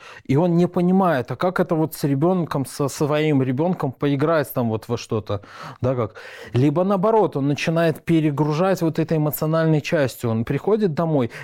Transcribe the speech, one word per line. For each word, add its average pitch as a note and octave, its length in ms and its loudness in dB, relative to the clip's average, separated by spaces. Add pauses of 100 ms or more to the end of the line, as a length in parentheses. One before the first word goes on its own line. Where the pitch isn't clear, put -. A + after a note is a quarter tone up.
(240)
и C3 140 2
он E3+ 180 4
не F3 140 4
понимает, F3+ 640 2
а B2 40 -4
как F3+ 240 0
это F3 160 0
вот D#3 180 0
с - 120 -4
ребёнком, D3 600 0
со - 220 -4
своим D3+ 560 0
ребёнком C#3+ 480 -2
поиграть D3 600 0
там A#2+ 160 0
вот A2 180 -4
во A#2 100 -2
что-то, G#2+ 440 -6 (400)
да, B2+ 140 0
как. A#2 180 -2 (400)
Либо C#3+ 320 2
наоборот, G3+ 500 2
он C#3 140 0
начинает E3 560 0
перегружать D#3 760 2
вот D#3+ 180 0
этой D#3+ 180 0
эмоциональной D#3 640 0
частью. C3+ 480 -2
Он A2+ 160 -2
приходит G3 480 0
домой D3+ 360 0 (140)